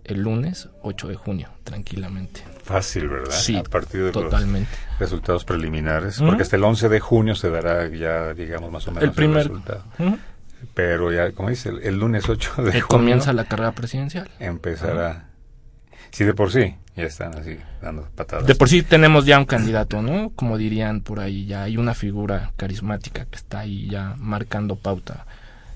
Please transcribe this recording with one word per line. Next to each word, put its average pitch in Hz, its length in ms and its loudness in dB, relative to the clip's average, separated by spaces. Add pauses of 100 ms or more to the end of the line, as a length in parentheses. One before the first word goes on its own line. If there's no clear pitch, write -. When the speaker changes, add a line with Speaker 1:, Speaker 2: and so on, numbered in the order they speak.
Speaker 1:
el 98 180 -4
lunes 117 480 -2 (140)
ocho 98 240 -8
de 101 80 -8
junio, - 340 -8 (140)
tranquilamente. 95 800 -10 (200)
Speaker 2:
Fácil, 95 440 -2
¿verdad? 67 240 -4
Speaker 1:
Sí, 104 240 0
Speaker 2:
A 90 80 -2
partir - 400 -2
de 92 80 0
Speaker 1:
totalmente. 98 580 2 (220)
Speaker 2:
los - 80 -4
resultados 87 440 -2
preliminares, 80 760 -2
Speaker 1:
Ujú. 151 80 4
Speaker 2:
porque 196 160 4
hasta - 140 2
el 98 60 4
once 110 240 4
de 107 120 6
junio 110 340 4
se 95 160 0
dará 85 380 0
ya, 80 480 -2
digamos, 82 360 -8
más 80 160 -6
o 98 40 -6
menos 87 140 0
Speaker 1:
El 135 100 4
primer 156 220 4
Speaker 2:
el 147 100 2
resultado. 98 360 -8 (140)
Speaker 1:
Ujú. 190 220 0 (560)
Speaker 2:
Pero 87 360 2
ya, 87 200 2
como 98 180 -4
dice, 123 200 -4
el, 101 120 -8
el 98 160 -2
lunes 110 320 0
ocho 113 280 0
de 120 120 2
Speaker 1:
Eh, 117 120 2
Speaker 2:
junio - 60 -4
Speaker 1:
comienza 123 460 6
la 113 120 0
carrera 113 260 -2
presidencial. 135 580 -6 (100)
Speaker 2:
empezará. 82 680 -4
Speaker 1:
Ajá. 82 180 -10 (840)
Speaker 2:
Sí, - 140 2
de 104 80 6
por 98 180 2
sí, 98 240 4 (220)
ya 85 80 -4
están 82 340 -8
así, 78 180 -10 (240)
dando 78 320 -10
patadas. 82 320 -4
Speaker 1:
De 131 100 8
por 131 120 8
sí 170 140 6
tenemos 156 440 8
ya 143 140 10
un 135 60 4
candidato, 110 560 0
¿no? 190 300 -2
Como 113 260 -2
dirían 107 420 0
por 104 220 -8
ahí, 98 240 -4
ya 98 180 -6
hay 110 140 -2
una 117 160 2
figura 101 640 -2
carismática 101 640 -6
que - 140 -12
está - 220 -10
ahí 101 300 -6
ya 98 280 -6
marcando 107 580 -4
pauta. - 500 -6 (500)